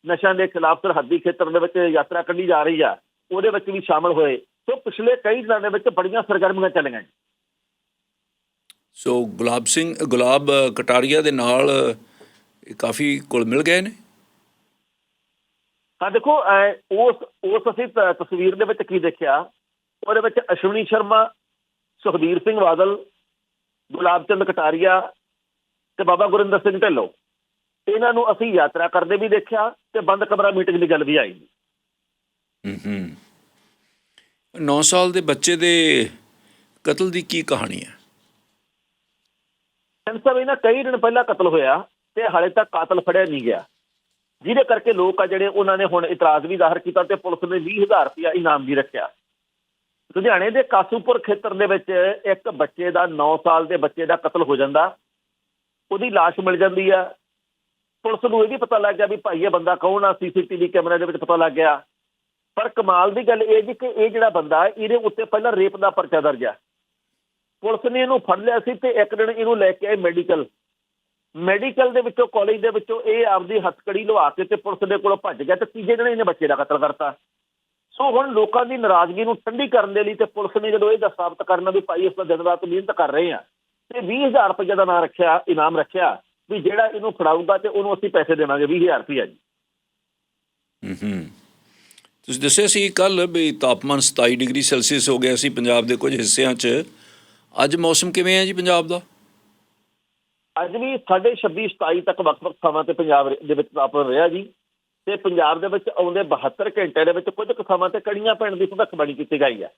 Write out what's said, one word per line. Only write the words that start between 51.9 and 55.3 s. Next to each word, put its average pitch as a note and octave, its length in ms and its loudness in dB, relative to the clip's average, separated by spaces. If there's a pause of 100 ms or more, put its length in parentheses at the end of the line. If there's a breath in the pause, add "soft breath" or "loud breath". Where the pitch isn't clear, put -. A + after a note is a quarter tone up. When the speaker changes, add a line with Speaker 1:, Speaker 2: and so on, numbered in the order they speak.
Speaker 1:
ਇੱਕ G3 260 -2
ਬੱਚੇ E3+ 400 -4
ਦਾ, F3 160 2
ਨੌ D#3 300 0
ਸਾਲ D#3+ 300 2
ਦੇ E3+ 100 -4
ਬੱਚੇ D#3+ 300 -4
ਦਾ E3 100 0
ਕਤਲ E3 260 -2
ਹੋ C#3+ 140 0
ਜਾਂਦਾ, C#3+ 400 0 (920)